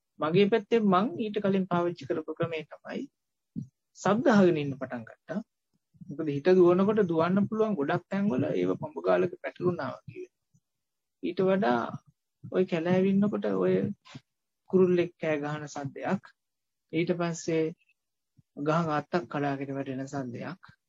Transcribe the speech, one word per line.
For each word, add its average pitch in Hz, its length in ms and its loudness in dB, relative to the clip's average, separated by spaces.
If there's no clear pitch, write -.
මගේ 180 280 4
පැත්තෙන් 226 380 2
මං 190 220 4
ඊට 214 220 -4
කලින් 196 280 0
පාවිච්චි 175 400 -2
කරපු 160 260 -4
ක්‍රමය 165 300 -4
තමයි - 380 -12
සද්ද 220 320 2
අහගෙන 185 280 6
ඉන්න 143 160 -4
පටන් 123 320 -10
ගත්තා. - 340 -10
මොකද 151 280 -6
හිත 143 200 0
දුවනකොට 185 540 6
දුවන්න 175 440 2
පුළුවන් 220 280 0
ගොඩක් 160 300 -2
තැන්වල 214 400 0
ඒව 185 280 0
පඹ - 280 -8
ගාලක 180 340 2
පැටලුණා 156 560 -4
වගේ 123 280 -16
වෙනවා. - 240 -18
ඊට 175 160 -6
වඩා 196 400 2
ඔය 190 220 0
කැලෑවේ 185 480 0
ඉන්නකොට 208 380 0
ඔය 185 220 0
කුරුල්ලෙක් 180 460 4
කෑ 156 240 -2
ගහන 151 260 -6
සද්දයක්, 143 580 -6
ඊට 170 200 0
පස්සේ 170 500 -2
ගහක 156 340 0
අත්තක් 147 360 -2
කඩාගෙන 139 460 -4
වැටෙන 135 320 -6
සද්දයක්, 139 640 -10